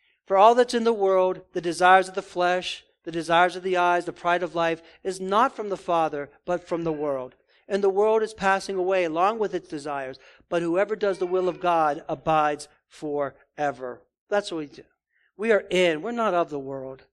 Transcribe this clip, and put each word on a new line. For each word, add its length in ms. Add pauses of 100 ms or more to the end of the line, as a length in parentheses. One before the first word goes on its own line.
(260)
For 100
all 180
that's 200
in 100
the 80
world, 480 (140)
the 80
desires 480
of 60
the 60
flesh, 640 (220)
the 60
desires 440
of 80
the 140
eyes, 260
the 80
pride 320
of 100
life, 280 (200)
is 200
not 340
from 140
the 80
Father, 520 (140)
but 240
from 160
the 80
world. 440 (340)
And 120
the 80
world 320
is 120
passing 420
away 300
along 340
with 140
its 160
desires, 500 (300)
but 120
whoever 360
does 220
the 60
will 220
of 140
God 480
abides 580 (220)
forever." 1120 (260)
That's 240
what 60
we 80
do. 180 (540)
We 160
are 160
in. 320
We're 100
not 220
of 160
the 100
world. 540